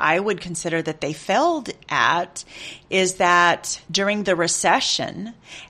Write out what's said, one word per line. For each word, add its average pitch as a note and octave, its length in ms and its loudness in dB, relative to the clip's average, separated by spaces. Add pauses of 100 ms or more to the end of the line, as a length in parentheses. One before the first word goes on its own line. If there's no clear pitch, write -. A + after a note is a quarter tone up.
I D#3+ 160 2
would G3+ 220 -2
consider E3 420 -4
that D#3 180 -6
they D3 120 -4
failed C4+ 580 -2 (180)
at C#3+ 560 0 (460)
is F#3 240 0
that F3 760 4
during G3 360 -2
the F#3+ 100 2
recession, F3+ 1000 0 (360)